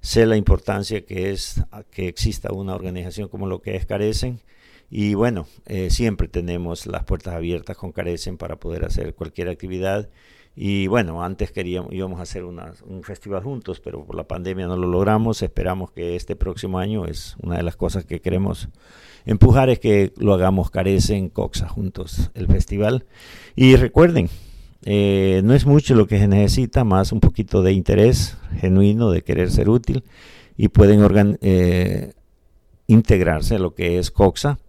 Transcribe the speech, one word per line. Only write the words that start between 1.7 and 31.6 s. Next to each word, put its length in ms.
a, 120
que 260
exista 420
una 240
organización 540
como 180
lo 140
que 160
es 80
Carecen 560
y 240
bueno, 340
eh, 240
siempre 360
tenemos 600
las 180
puertas 300
abiertas 420
con 160
Carecen 460
para 180
poder 300
hacer 280
cualquier 360
actividad. 580
Y 280
bueno, 360
antes 300
queríamos, 400
íbamos 260
a 40
hacer 220
una, 280
un 160
festival 400
juntos, 380
pero 260
por 100
la 100
pandemia 400
no 120
lo 80
logramos. 560
Esperamos 500
que 240
este 180
próximo 440
año, 260
es 380
una 160
de 40
las 140
cosas 300
que 160
queremos 480
empujar, 420
es 120
que 360
lo 160
hagamos 380
Carecen, 580
Coxa 400
juntos, 640
el 140
festival. 580
Y 220
recuerden, 540
eh, 580
no 80
es 140
mucho 280
lo 120
que 120
se 80
necesita, 580
más 280
un 80
poquito 400
de 120
interés 680
genuino, 520
de 120
querer 280
ser 180
útil, 360
y 120
pueden 340
organ-, 400
eh, 720